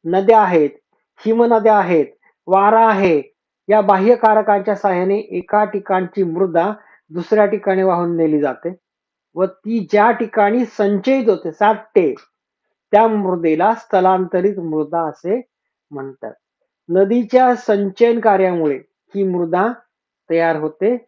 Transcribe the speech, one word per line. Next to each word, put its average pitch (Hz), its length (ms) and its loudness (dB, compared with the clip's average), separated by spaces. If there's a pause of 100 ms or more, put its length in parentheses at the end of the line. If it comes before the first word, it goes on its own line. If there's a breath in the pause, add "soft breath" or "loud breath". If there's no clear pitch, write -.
नद्या 196 360 2
आहेत, 170 280 2 (560)
हिमनद्या 226 520 2
आहेत, 175 280 0 (420)
वारा 208 400 4
आहे, 190 340 0 (460)
या 208 140 2
बाह्य 196 340 2
कारकांच्या 214 600 0
साहाय्याने 196 420 -2
एका 208 460 -4
ठिकाणची 190 600 -4
मृदा 175 500 -2 (360 soft breath)
दुसऱ्या 190 360 -2
ठिकाणी 196 380 -2
वाहून 175 340 -2
नेली 156 220 0
जाते 147 360 -6 (600)
व 185 100 -2
ती 208 460 -6
ज्या 208 200 4
ठिकाणी 220 540 0
संचयित 214 640 0
होते, 170 220 -2
साठते, 196 640 0 (760)
त्या 220 160 4
मृदेला 185 680 -2
स्थलांतरित 185 840 -2
मृदा 156 420 -6
असे 175 400 -6 (500)
म्हणतात. 135 420 -14 (560)
नदीच्या 240 680 2
संचयन 226 640 0
कार्यामुळे 180 600 0 (360)
ही 196 80 -2
मृदा 180 500 -2 (560)
तयार 165 260 0
होते. 156 400 -4 (120)